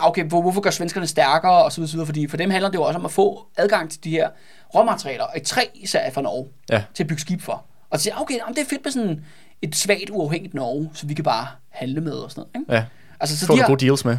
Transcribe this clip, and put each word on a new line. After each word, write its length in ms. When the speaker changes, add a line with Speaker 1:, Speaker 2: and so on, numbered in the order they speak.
Speaker 1:
"Okay, 180
hvor, 180
hvorfor 180
gør 100
svenskerne 360
stærkere?" 580
Og 80
så 80
videre, 100
så 60
videre, 100
fordi 220
for 80
dem 140
handler 200
det 80
jo 40
også 160
om 60
at 60
få 360
adgang 340
til 140
de 60
her 180
råmaterialer. 500
Og 120
i 40
træ 220
især 360
fra 120
Norge, 240
Speaker 2:
Ja. 120
Speaker 1:
til 80
at 60
bygge 120
skib 220
for. 220
Og 80
så 40
siger, 180
"Okay, 140
jamen, 200
det 80
er 40
fedt 180
med 80
sådan 320
et 140
svagt, 340
uafhængigt 440
Norge, 400
som 140
vi 60
kan 100
bare 220
handle 300
med," 120
og 180
sådan 140
noget, 100
ikke? 100
Speaker 2:
Ja. 100
Speaker 1:
Altså, 180
så 80
Speaker 2:
Få 60
Speaker 1:
de 40
Speaker 2:
nogle 60
Speaker 1:
har 60
Speaker 2:
gode 180
deals 180
med. 140